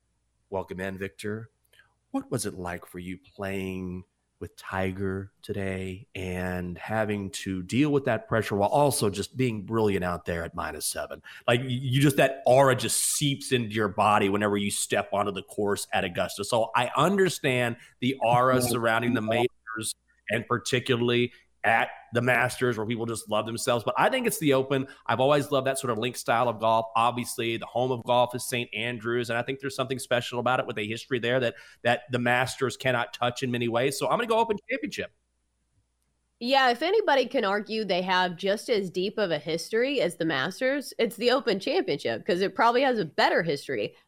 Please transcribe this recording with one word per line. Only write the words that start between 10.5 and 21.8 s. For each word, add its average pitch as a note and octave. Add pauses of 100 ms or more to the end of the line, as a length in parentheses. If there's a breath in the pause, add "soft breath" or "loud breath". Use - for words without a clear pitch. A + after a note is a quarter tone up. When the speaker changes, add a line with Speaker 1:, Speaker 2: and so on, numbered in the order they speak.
Speaker 1:
minus D#2+
seven?" C#2+ (260 loud breath)
Like, A#2+
y-, C3
you C3
just, C#3+
that C#3
aura C3
just A2+
seeps -
into A#2
your G#2+
body G#2
whenever G2+
you G2+
step -
onto G2
the F#2+
course G2+
at G2
Augusta. F#2
So A2+
I B2
understand C#3 (240 loud breath)
the C3
aura B2
surrounding A#2+
the A2+
majors, A2+ (340)
and A2
particularly A#2+ (320 soft breath)
at A2+ (240)